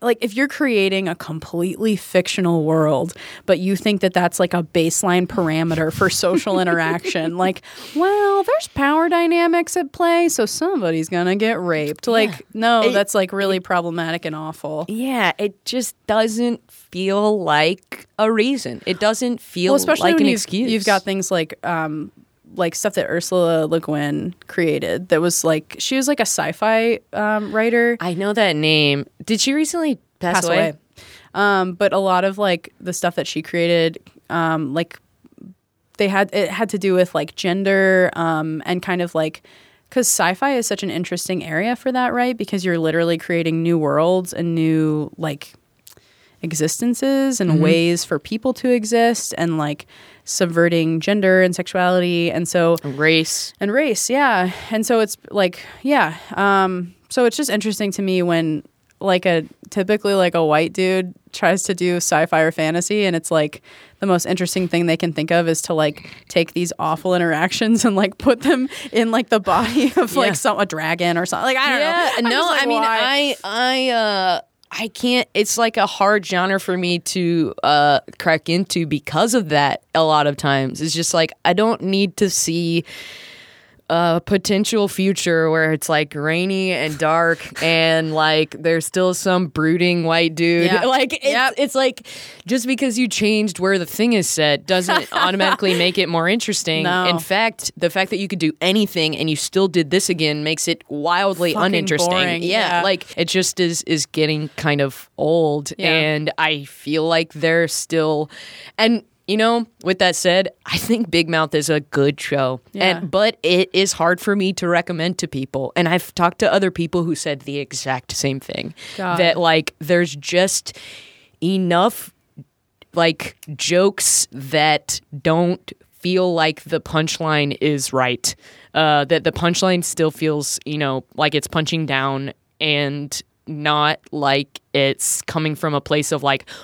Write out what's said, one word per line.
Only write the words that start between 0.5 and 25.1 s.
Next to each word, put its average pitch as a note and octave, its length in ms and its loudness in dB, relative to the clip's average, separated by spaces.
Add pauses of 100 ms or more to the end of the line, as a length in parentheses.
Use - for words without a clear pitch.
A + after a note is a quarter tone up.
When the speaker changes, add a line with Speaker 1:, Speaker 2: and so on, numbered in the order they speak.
Speaker 1:
a E3+ 80 -4
completely F3 800 -4
fictional F3 680 0
world, D#3 480 2 (320)
but F3+ 140 2
you F#3 180 0
think G3+ 240 0
that F#3 140 0
that's, F3+ 260 0
like, F3+ 140 0
a F3 80 0
baseline F3 640 0
parameter D#3+ 680 0
for F#3+ 160 2
social F#3 500 0
interaction, E3+ 760 -2
Speaker 2:
<laughs> F#3 80 0
Speaker 1:
like, F#3 160 -2 (340)
well, G4 480 2
there's D5+ 260 -2
power D4+ 420 0
dynamics E4+ 680 2
at D#4+ 160 -4
play, E4+ 380 2
so A3+ 160 0
somebody's G3 640 -2
gonna F3+ 260 0
get A3 240 0
raped. D#3 480 -2
Like, A3+ 220 2
Speaker 2:
Yeah. D#3 60 -10 (180)
Speaker 1:
no, A3+ 300 2
Speaker 2:
It, A#3 80 4
Speaker 1:
that's, G3+ 220 0
like, F#3+ 200 0
really F#3+ 240 0
Speaker 2:
it, F#3 60 -12
Speaker 1:
problematic E3+ 600 -2
and D#3 100 -6
awful. D#3 540 -8
Speaker 2:
Yeah, A3+ 480 0
it G#3 300 -4
just A#3+ 280 -4 (120)
doesn't A3 640 0
feel G3 720 -2
like D#3 640 0 (120)
a A3 140 2
reason. A3 540 -2
It F3+ 120 -2
doesn't A3+ 440 -2
feel F3+ 300 0
Speaker 1:
Well, C#4 40 6
especially D4+ 360 2
Speaker 2:
like - 20 4
Speaker 1:
when D#4+ 80 4
Speaker 2:
an C#4 80 4
Speaker 1:
you've, A#3 100 0
Speaker 2:
excuse. A3+ 320 -2
Speaker 1:
you've G#3 140 0
got G3+ 160 2
things F#3+ 280 -4
like, E3 360 -2
um, D#3+ 440 -4 (460)
like, E3+ 180 -2
stuff G#3 200 -4
that E3+ 140 -2
Ursula E3+ 580 0
Le E3 140 0
Guin D3+ 540 -4 (120)
created D3+ 640 -2